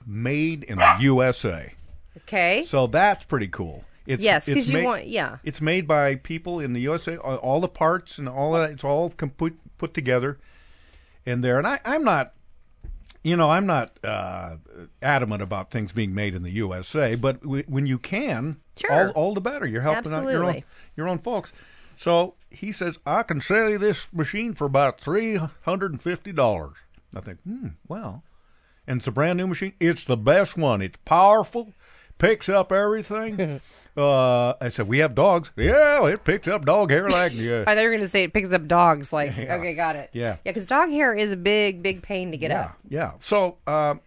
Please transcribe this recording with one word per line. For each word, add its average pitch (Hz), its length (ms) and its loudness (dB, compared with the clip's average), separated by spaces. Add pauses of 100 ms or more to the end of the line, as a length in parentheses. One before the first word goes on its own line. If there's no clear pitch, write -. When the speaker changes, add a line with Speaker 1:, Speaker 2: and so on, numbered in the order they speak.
Speaker 1:
"Made 143 600 -4
in 104 140 -6
the 113 220 6
U 131 220 4
S 127 220 0
A." 80 260 -6 (520)
Speaker 2:
Okay. 196 440 0
Speaker 1:
So 131 180 2
that's 185 380 2
pretty 113 240 -2
cool. 82 380 -10 (200)
It's, 131 160 -4
Speaker 2:
Yes, 185 280 2
Speaker 1:
it's 143 80 2
Speaker 2:
'cause 233 120 0
you 151 120 2
Speaker 1:
ma-, - 80 0
Speaker 2:
want, - 180 -4
yeah. 139 380 -6
Speaker 1:
it's 151 160 -8
made 160 260 0
by 143 280 2
people 165 440 -8
in 131 140 -4
the 120 80 -2
U 143 140 0
S 165 120 -6
A, 170 140 -6
all, 131 160 -6
all 135 240 0
the 180 80 -2
parts 170 480 -2
and 143 100 -8
all 135 260 -4
that, 160 180 2
it's 139 120 -16
all 156 280 0
com-, 147 180 -6
put, 165 260 -4 (220)
put 160 160 -6
together 131 440 0 (880)
in 123 160 -2
there. 127 160 2
And 151 100 0
I, 269 160 -2
I'm 294 200 -2
not, 165 300 2 (880)
you 170 120 2
know, 160 140 4
I'm 185 160 4
not, 143 380 -2
uh, 92 540 -6 (440)
adamant 123 400 0
about 98 300 -6
things 104 200 -6
being 101 220 -2
made 101 220 -2
in 87 80 -6
the 87 80 -8
U 101 220 -4
S 92 220 -10
A, 123 200 0
but 127 260 -2
w-, 139 260 -4
when 139 200 -2
you 127 120 0
can, 160 580 -6 (200)
Speaker 2:
Sure. - 140 -4 (160)
Speaker 1:
all, - 40 -2
all 175 220 0
the 196 80 -4
better. 247 240 -6
You're 117 160 -4
helping 156 320 -2
out 156 100 -4
your 262 200 -2
own, 180 60 0
Speaker 2:
Absolutely. - 160 -6 (320)
Speaker 1:
your 160 100 -4
own 180 120 -2
folks. 233 320 -6 (440)
So 170 400 2 (140)
he 202 240 -10
says, 175 320 -6
"I 185 180 0
can 156 160 -2
sell 214 300 2
you 208 80 0
this 202 340 0
machine 202 420 -4
for 147 120 -4
about 139 340 2
three 208 400 0 (220)
hundred 180 320 -4
and 120 80 -8
fifty 180 320 -6
dollars." 101 420 0 (400)
I 92 60 -12
think, 92 220 -16
"Hmm, 233 240 -10 (200)
well." 175 360 -12 (640)
And 127 140 -4
it's - 80 -6
a 123 60 -4
brand 165 240 0
new 185 100 -2
machine. 190 320 -4
It's 170 240 0
the 123 140 0
best 156 400 4
one. 123 240 2
It's 92 240 -8
powerful, 208 680 4 (480)
picks 214 300 2
up 190 220 4
everything. 208 920 -2
Speaker 2:
<laughs> - 60 -20 (260)
Speaker 1:
Uh, 127 600 4
I 123 80 -4
said, 110 220 -4
"We 127 80 2
have 147 180 2
dogs." 170 400 4
"Yeah, 269 520 4
it 202 180 0
picks 185 240 0
up 185 160 -2
dog 165 260 4
hair 180 180 2
like, 180 220 2
yeah." 117 300 -2
Speaker 2:
<laughs> - 60 0
I 214 80 4
thought 214 60 2
you 226 60 4
were 226 80 0
gonna 202 140 -2
say 196 140 2
it 170 100 -4
picks 190 180 0
up 165 160 0
dogs. 165 460 4
Like, 143 200 -2
Speaker 1:
<laughs> - 40 -6
Yeah. 135 180 -4
Speaker 2:
okay, 170 180 -6
got 160 220 -2
it. 147 160 -12
Speaker 1:
Yeah. 117 320 -4
Speaker 2:
Yeah, 196 80 -6
'cause 190 140 -6
dog 302 240 2
hair 285 260 2
is 208 160 -2
a 190 60 -6
big, 196 440 0
big 185 200 -4
pain 185 300 -6
to 160 60 -8
get 147 140 -4
Speaker 1:
Yeah, 143 100 -2
Speaker 2:
up. - 160 -10 (120)
Speaker 1:
yeah. 135 220 -6 (100)
So, 190 340 0 (100)
uh, 147 300 0 (120)